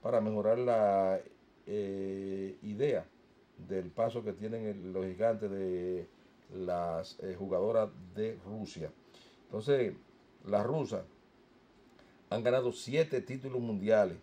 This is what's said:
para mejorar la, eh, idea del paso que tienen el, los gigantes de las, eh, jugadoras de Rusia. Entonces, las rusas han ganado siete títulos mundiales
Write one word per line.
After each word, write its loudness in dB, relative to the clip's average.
para 4
mejorar 2
la, 4
eh, -4
idea 0
del -4
paso -2
que -4
tienen -6
el, -6
los -2
gigantes 0
de -2
las, -4
eh, -6
jugadoras 2
de -4
Rusia. -8
Entonces, 0
las 2
rusas -2
han -2
ganado 4
siete 0
títulos -6
mundiales 4